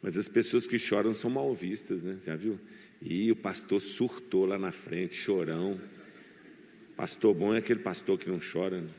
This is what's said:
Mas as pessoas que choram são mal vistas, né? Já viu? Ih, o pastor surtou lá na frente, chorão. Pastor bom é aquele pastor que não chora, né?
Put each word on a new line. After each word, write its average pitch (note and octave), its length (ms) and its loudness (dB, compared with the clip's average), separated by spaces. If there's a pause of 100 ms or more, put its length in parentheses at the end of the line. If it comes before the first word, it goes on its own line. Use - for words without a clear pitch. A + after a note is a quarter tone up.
Mas F#2 140 -4
as G2 120 0
pessoas A#2 380 2
que A#2 120 0
choram G#2 360 2
são A#2+ 160 -2
mal C3+ 240 0
vistas, F#2 480 -4
né? F#2+ 220 -6
Já D#2+ 120 -4
viu? G2+ 220 -2 (420)
Ih, G2+ 320 2
o G#2+ 40 6
pastor G2 440 0
surtou - 680 2
lá G2 120 2
na F#2+ 120 -2
frente, F2 440 -4
chorão. F2+ 680 0 (1160)
Pastor - 380 2
bom G2+ 200 2
é A2+ 40 4
aquele A2+ 220 2
pastor F#2+ 380 0
que - 100 -6
não F#2 100 0
chora, F#2 420 -2
né? D#2+ 80 -8 (100)